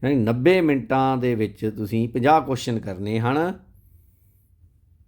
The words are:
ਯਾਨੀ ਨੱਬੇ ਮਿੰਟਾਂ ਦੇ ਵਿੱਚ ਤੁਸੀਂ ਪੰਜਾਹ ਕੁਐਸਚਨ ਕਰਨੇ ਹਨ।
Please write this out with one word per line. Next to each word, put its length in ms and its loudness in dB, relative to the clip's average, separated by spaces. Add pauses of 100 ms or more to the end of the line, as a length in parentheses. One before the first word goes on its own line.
ਯਾਨੀ 120 0
ਨੱਬੇ 460 2
ਮਿੰਟਾਂ 560 0
ਦੇ 180 0
ਵਿੱਚ 420 -4
ਤੁਸੀਂ 320 -2
ਪੰਜਾਹ 320 4
ਕੁਐਸਚਨ 380 -4
ਕਰਨੇ 400 -4
ਹਨ। 400 -2 (1500)